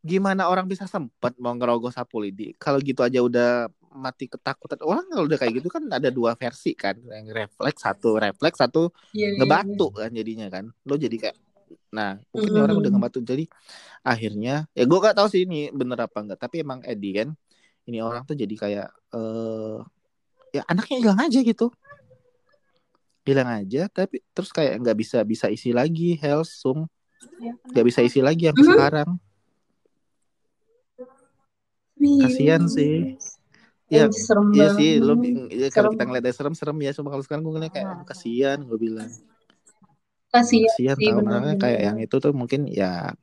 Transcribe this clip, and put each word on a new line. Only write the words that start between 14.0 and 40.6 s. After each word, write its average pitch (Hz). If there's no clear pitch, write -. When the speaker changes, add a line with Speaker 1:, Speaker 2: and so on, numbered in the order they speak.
Speaker 1:
akhirnya, 113
ya 123
gue 175
gak 208
tahu 208
sih 185
ini 147
bener 123
apa -
enggak, 101
tapi 156
emang 131
Edi 101
kan, 117
ini 117
orang 117
tuh 151
jadi 107
kayak, 101
eh, 110
ya 139
anaknya 214
hilang 202
aja 262
gitu. 233
Hilang 135
aja, 123
tapi -
terus -
kayak 131
nggak 117
bisa, 113
bisa 110
isi 120
lagi, 165
Helsum. 151
Speaker 2:
Iya. 233
Speaker 1:
Nggak 120
bisa 120
isi 135
lagi 165
sampai 165
Speaker 2:
Hmm? 339
Speaker 1:
sekarang. 151
Speaker 2:
Serius? 285
Speaker 1:
Kasian 165
sih. 151
Ya, 156
Speaker 2:
Anjir, 208
serem 208
Speaker 1:
iya -
sih, 151
Speaker 2:
banget. 226
Speaker 1:
lo 143
bi-, -
ya, 127
kalau 208
Speaker 2:
Serem. -
Speaker 1:
kita 220
ngeliat 127
dari 123
serem, 143
serem 147
ya. 139
Cuma 143
kalau 139
sekarang 151
gue 160
ngeliat 160
kayak, 139
aduh, -
kasian, 135
gue 113
bilang. 110
Speaker 2:
Kasian 240